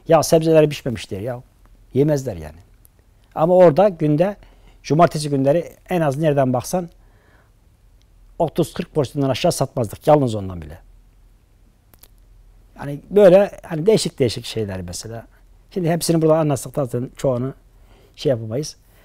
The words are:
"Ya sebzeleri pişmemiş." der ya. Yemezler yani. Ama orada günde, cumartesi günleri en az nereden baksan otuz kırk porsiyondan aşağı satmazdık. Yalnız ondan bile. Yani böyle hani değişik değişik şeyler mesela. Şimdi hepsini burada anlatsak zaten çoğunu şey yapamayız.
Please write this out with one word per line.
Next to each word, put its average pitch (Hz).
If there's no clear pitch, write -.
"Ya 151
sebzeleri 160
pişmemiş." 123
der 98
ya. 123
Yemezler 135
yani. 78
Ama 170
orada 180
günde, 165
cumartesi 151
günleri 143
en 180
az 139
nereden 139
baksan 170
otuz 165
kırk -
porsiyondan 139
aşağı 147
satmazdık. -
Yalnız 139
ondan 92
bile. 78
Yani 143
böyle 196
hani 160
değişik 208
değişik 120
şeyler 98
mesela. 110
Şimdi 170
hepsini 165
burada 156
anlatsak 147
zaten 127
çoğunu 131
şey -
yapamayız. 113